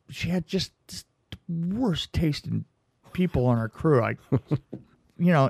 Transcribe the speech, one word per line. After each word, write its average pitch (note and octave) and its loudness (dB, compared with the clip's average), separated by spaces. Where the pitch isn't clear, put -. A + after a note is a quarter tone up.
she - -6
had F3 -2
just, - -4
just - -16
the E3+ -4
worst A3 -2
tasting B2+ -2
people F3 0
on B2 4
her A2+ -2
crew. C#3+ 2
I, G#2+ -4
<laughs> - -20
you F3 4
know, C#3 4